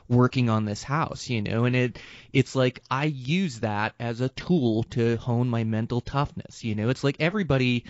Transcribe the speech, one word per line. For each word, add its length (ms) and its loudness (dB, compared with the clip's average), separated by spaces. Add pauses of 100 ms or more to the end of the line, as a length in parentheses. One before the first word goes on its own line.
working 420 4
on 140 2
this 180 -6
house, 480 -4
you 100 0
know, 260 0
and 100 2
it, 240 0 (320)
it's 240 2
like, 340 2
I 140 0
use 560 -2
that 400 -2
as 200 -6
a 80 0
tool 640 2
to 280 2
hone 300 0
my 140 0
mental 380 -2
toughness. 640 -6
You 100 -2
know, 140 0
it's 160 0
like 160 0
everybody, 680 2